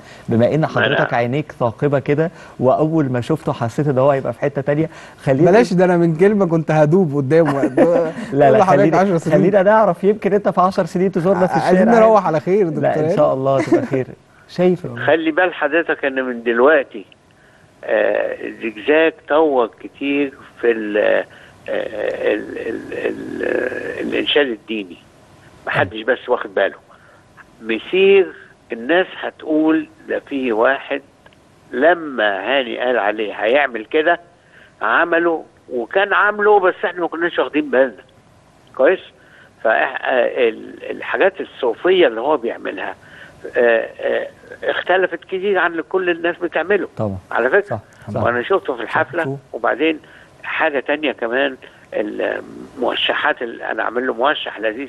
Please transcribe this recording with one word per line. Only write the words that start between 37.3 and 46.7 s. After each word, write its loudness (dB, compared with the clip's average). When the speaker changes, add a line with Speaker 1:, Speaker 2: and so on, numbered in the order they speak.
Speaker 2:
واخدين -2
بالنا." 0
كويس؟ 2
فإح-، -2
آه، 0
ال-، -10
الحاجات -2
الصوفية 0
اللي -2
هو 0
بيعملها، -8
آه، 2
آه، -4
اختلفت -2
كتير -2
عن 0
اللي -6
كل -2
الناس -2
بتعمله. -2